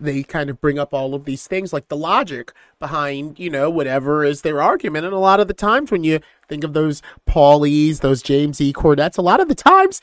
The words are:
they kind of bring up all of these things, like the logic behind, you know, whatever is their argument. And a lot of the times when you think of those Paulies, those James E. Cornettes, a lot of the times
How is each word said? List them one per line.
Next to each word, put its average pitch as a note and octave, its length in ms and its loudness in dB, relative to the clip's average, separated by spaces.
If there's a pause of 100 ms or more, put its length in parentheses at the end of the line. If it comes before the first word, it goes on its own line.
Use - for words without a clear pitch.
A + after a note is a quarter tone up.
they C#3 220 -4
kind C#3+ 260 -6
of C3 100 -12
bring D3 180 0
up C#3+ 160 -6
all C3+ 220 -4
of C#3 80 -10
these C3+ 240 -10
things, F#3 240 -6
like D3 160 -8
the D3 80 -8
logic E3 560 -4 (260)
behind, D3 600 -6
you F3 100 -8
know, D3 200 0
whatever D3 560 0
is C#3+ 160 -2
their D3+ 200 -2
argument. E3 440 0
And F#3+ 80 -6
a G3 40 -4
lot F#3+ 220 4
of G3+ 80 0
the G3 60 -6
times A3+ 380 -2
when F3 120 -2
you D#3 160 0 (300)
think D3+ 160 -8
of D3+ 80 -8
those D3+ 280 -2 (240)
Paulies, D3 760 4
those C3+ 200 0
James C#3+ 380 0
E. C#3 140 0
Cornettes, D3+ 440 2
a F#3+ 40 0
lot F#3 180 4
of F#4 80 2
the D4 80 0
times F#4+ 480 4